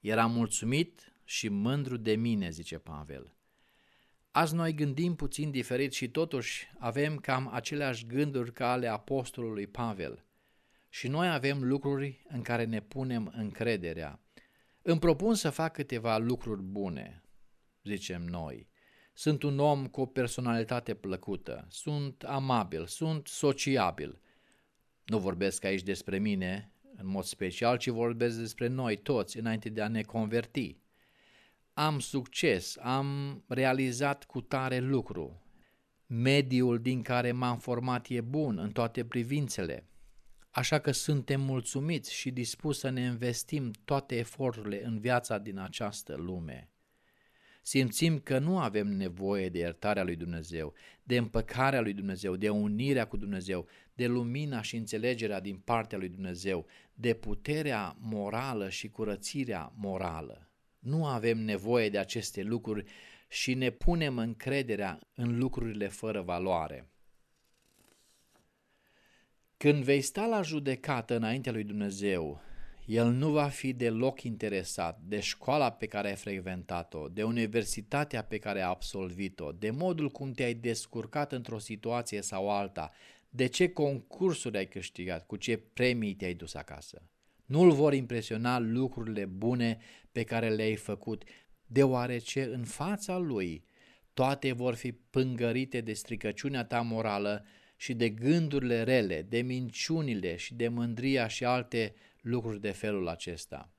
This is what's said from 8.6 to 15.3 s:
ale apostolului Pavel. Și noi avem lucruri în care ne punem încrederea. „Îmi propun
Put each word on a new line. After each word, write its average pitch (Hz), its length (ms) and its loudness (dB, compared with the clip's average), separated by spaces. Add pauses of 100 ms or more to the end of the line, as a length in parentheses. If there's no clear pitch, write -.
ale 123 160 2
apostolului 113 800 -2
Pavel. 101 580 -4 (640)
Și - 200 -8
noi 160 200 2
avem 139 360 2
lucruri 139 640 0
în 123 140 -6
care 117 220 2
ne 113 160 -2
punem 123 560 -4
încrederea. 90 840 -2 (600)
„Îmi 165 160 4
propun 170 360 4